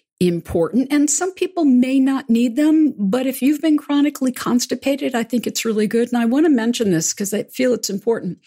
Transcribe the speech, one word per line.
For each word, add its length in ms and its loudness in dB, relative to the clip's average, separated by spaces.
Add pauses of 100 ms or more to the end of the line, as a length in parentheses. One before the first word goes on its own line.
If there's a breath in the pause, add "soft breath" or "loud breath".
(200)
important, 720 0
and 180 2
some 220 -2
people 320 -2
may 360 4
not 280 -2
need 280 2
them, 420 4
but 280 0
if 140 -4
you've 220 0
been 160 2
chronically 540 0
constipated, 840 -2
I 80 0
think 240 -4
it's 180 -6
really 220 0
good. 260 0
And 80 0
I 60 0
wanna 240 2
mention 400 0
this 240 0
'cause 180 -6
I 120 -4
feel 280 -2
it's 160 -4
important. 580 -4